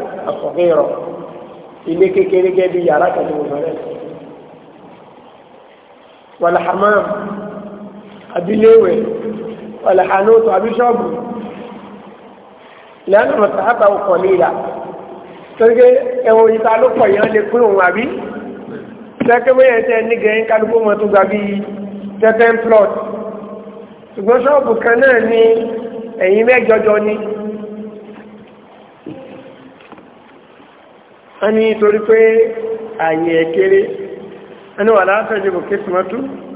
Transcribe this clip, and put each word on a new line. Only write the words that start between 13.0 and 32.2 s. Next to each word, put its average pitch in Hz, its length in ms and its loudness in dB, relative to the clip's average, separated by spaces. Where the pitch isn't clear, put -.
Lẹ́nu 214 300 2
mọ̀ 208 160 2
sàábà 202 360 0
ó 202 120 4
kọ̀ 185 200 0
léla. 180 320 2
Torí 233 220 2
pé 247 120 6
ẹ̀wọ̀n 226 280 4
yìí 220 100 2
ta 226 180 0
ló 226 120 2
pọ̀ 233 200 2
yẹn 214 240 2
lè 214 100 2
pín 233 180 -2
òun 196 200 4
àbí? 185 240 0
Ṣé 233 180 4
kí 247 120 2
wọ́n 262 180 6
yẹn 226 160 2
tẹ́ 226 180 0
ní 226 140 -2
gẹ̀ẹ́ 214 300 -2
kálukú 220 320 0
mọ̀ 214 180 2
tó 214 100 -2
gba 202 180 4
bí 202 160 -2
ten 226 280 4
plot? 220 320 4
Ṣùgbọ́n 233 320 2
ṣọ́ọ̀bù 262 320 4
kan 233 240 2
náà 262 220 4
ni 226 220 2
ẹ̀yin 202 300 2
mẹ́jọ 233 320 4
jọ 214 200 2
ni. 214 160 -2
A 202 160 -2
ní 220 240 2
torí 214 240 2
pé 220 200 2